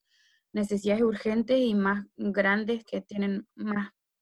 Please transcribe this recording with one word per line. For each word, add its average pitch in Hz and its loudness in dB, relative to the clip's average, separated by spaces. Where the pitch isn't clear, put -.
necesidades 208 0
urgentes 226 2
y 233 2
más 202 0
grandes 208 0
que 196 -8
tienen 202 -4
más, 208 -4